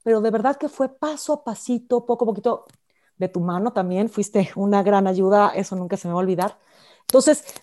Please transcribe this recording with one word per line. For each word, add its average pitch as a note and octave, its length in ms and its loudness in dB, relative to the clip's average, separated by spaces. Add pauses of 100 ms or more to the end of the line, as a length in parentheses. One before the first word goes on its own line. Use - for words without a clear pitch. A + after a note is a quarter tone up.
pero A3+ 160 2
de A3 120 0
verdad B3 260 0
que D4+ 100 -6
fue C4+ 220 -4
paso D4+ 420 -6
a D4 140 -4
pasito, A#3+ 600 -4
poco A#3+ 200 0
a - 20 -2
poquito, A3 380 -4 (520)
de F#3 120 -4
tu F3+ 100 -4
mano F3+ 320 -2
también, F#3+ 380 -2
fuiste G3+ 460 -2
una G3+ 260 2
gran G3 240 4
ayuda, F#3+ 500 4
eso F#3+ 200 -6
nunca F3+ 200 -6
se F#3 120 -8
me E3+ 80 -4
va F3 40 -2
a F#3 40 0
olvidar. F#3 340 -2 (440)
Entonces, - 420 4 (200)